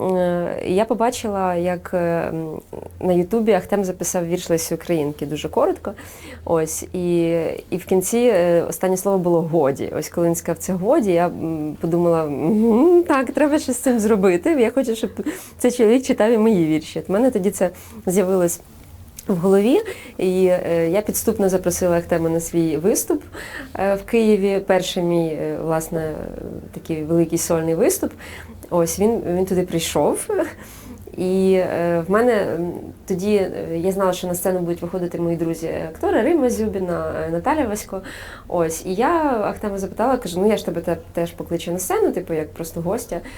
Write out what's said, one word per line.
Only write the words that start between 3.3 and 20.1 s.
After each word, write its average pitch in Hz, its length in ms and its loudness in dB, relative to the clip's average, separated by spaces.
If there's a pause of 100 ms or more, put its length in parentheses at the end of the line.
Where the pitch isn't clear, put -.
Ахтем 196 320 0
записав 180 420 -4
вірш 175 240 -4
Лесі 165 240 0
Українки, 151 520 -2
дуже 151 220 -6
коротко. 294 440 0 (520)
Ось, 160 380 0
і, 175 460 0 (420)
і - 60 -2
в 175 80 -8
кінці, 185 340 2 (160)
е, 175 340 4
останнє 185 280 0
слово 196 220 0
було 170 240 4
"годі". 143 560 0
Ось 151 100 -6
коли 170 180 0
він 170 80 2
сказав 165 240 -4
це - 140 -6
"годі", 202 400 2
я, 170 140 4
м, 156 540 -6
подумала: 170 440 2
"Мгм, 220 800 4
так, 277 280 0
треба 294 280 2
щось 262 180 -2
з - 40 -8
цим 240 200 2
зробити. 202 500 4
Я 247 200 4
хочу, 247 260 0
щоб 226 140 -4 (480)
цей 247 120 4
чоловік 240 320 4
читав 240 300 2
і 226 60 4
мої 214 280 4
вірші". 156 320 -2
От 151 100 -6
в 180 40 -2
мене 247 180 4
тоді 202 200 0
це 185 200 0 (360)
з'явилось 185 540 2 (680)
в 196 80 2
голові, 202 440 4 (380)